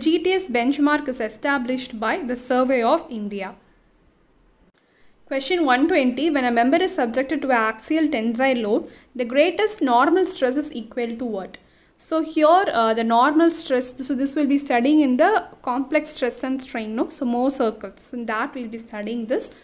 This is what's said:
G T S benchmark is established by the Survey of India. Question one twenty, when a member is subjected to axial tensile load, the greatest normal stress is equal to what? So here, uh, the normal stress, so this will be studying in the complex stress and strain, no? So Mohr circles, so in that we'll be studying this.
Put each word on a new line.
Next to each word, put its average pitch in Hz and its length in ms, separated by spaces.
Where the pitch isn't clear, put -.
G 320 220
T 370 80
S 370 140
benchmark 285 560
is - 60
established 254 840
by 220 160
the 247 180
Survey 254 440
of 285 280
India. 202 400
Question 311 340
one 262 240
twenty, 269 400
when 277 160
a 240 60
member 247 340
is 359 100
subjected 269 460
to 262 100
axial 240 640
tensile 240 540
load, 254 220
the 247 200
greatest 339 480
normal 285 440
stress 254 380
is - 100
equal 233 440
to 247 80
what? 190 320
So 320 260
here, 320 420
uh, 226 140
the 226 100
normal 294 480
stress, 262 420
so 285 80
this 269 220
will 294 100
be 285 100
studying 277 440
in 254 160
the 370 280
complex 277 540
stress 240 280
and 262 180
strain, 220 340
no? 277 140
So - 160
Mohr 247 260
circles, 220 520
so - 140
in 233 80
that 226 300
we'll 233 240
be 226 100
studying 220 380
this. - 260